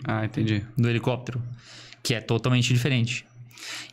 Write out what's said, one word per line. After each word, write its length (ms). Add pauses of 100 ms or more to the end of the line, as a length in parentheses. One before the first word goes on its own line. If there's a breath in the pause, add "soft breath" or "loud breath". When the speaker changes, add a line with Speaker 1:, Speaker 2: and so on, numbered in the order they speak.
Speaker 1:
Ah, 200
entendi. 400 (140)
Speaker 2:
do 100
helicóptero, 540 (600 loud breath)
que 100
é 80
totalmente 500
diferente. 540 (680 loud breath)